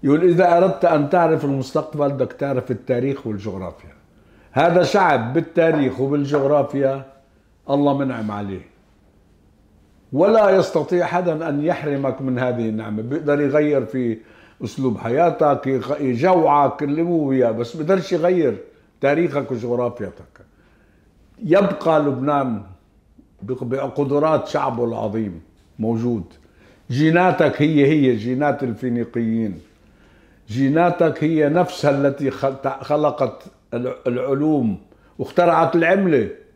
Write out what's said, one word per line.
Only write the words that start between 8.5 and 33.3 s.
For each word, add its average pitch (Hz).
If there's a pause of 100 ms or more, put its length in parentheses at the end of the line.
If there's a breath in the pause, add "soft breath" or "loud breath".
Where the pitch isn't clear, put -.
ولا 208
يستطيع 175
حدا 165
أن 143
يحرمك 139
من 127
هذه 117
النعمة. 107
بيقدر 143
يغير 147
في 120 (460 loud breath)
أسلوب 120
حياتك، 143
يخ-، 135
يجوعك، 143
اللي 147
هو 165
إياه، 127
بس 117
بيقدرش 170
يغير 165 (440 soft breath)
تاريخك 143
وجغرافيتك. 120 (1000 soft breath)
يبقى 170
لبنان 135 (800)
بق-، 123
بقدرات 139
شعبه 123
العظيم 110 (380)
موجود. 113 (680 soft breath)
جيناتك 160
هي 151
هي 139
جينات 127
الفينيقيين، 113 (840 soft breath)
جيناتك 156
هي 151
نفسها 160
التي 139
خ-، 135
تع-، 135
خلقت 147 (300)